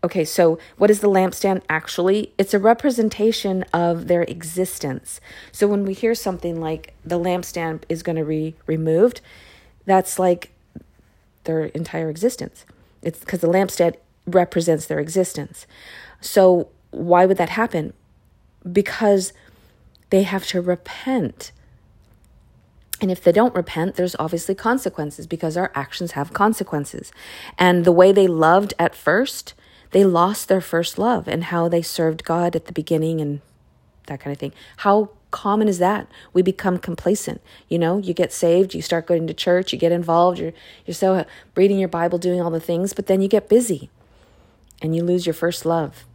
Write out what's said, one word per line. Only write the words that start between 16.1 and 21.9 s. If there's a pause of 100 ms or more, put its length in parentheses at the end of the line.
So (220)
why
would
that
happen? (800)
Because (760)
they
have
to
repent. (1500)